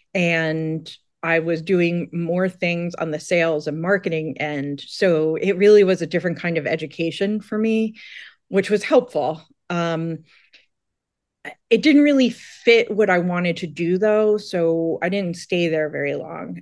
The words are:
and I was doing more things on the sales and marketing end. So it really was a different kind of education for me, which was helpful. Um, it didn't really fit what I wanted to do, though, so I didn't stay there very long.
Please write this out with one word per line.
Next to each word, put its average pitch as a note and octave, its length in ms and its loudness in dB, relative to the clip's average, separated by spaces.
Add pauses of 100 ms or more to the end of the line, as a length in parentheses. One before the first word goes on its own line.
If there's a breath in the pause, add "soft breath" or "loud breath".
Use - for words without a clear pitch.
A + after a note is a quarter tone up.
(140)
and D#3+ 760 -2 (360)
I E3 160 2
was E3 200 -2
doing E3+ 520 0
more F3 360 -2
things F3 460 -4
on D#3+ 160 -6
the D#3 100 -6
sales E3 460 0
and D#3 160 -4
marketing E3 560 -2
end. C#3+ 480 -6
So D#3+ 480 0
it F3+ 240 -2
really G#3 240 8
was F#3 200 2
a D#3+ 40 -2
different E3+ 320 -2
kind E3+ 180 -4
of D3 120 -8
education E3 720 -4
for G#3+ 180 -6
me, A3 380 0 (500 loud breath)
which G3 240 0
was G#3 140 0
helpful. E3 580 0 (260)
Um, E3 500 -2 (1500 soft breath)
it A3+ 120 4
didn't D4 200 6
really C4+ 280 4
fit - 600 2
what G#3 180 2
I F3+ 100 2
wanted F3 400 -2
to F#3+ 80 -8
do, E3+ 300 -2
though, G#3+ 400 2
so E3 640 -2
I E3+ 80 -2
didn't F#3 280 -4
stay E3+ 320 -2
there D#3 200 -2
very C#3+ 260 -6
long. D#3+ 480 -10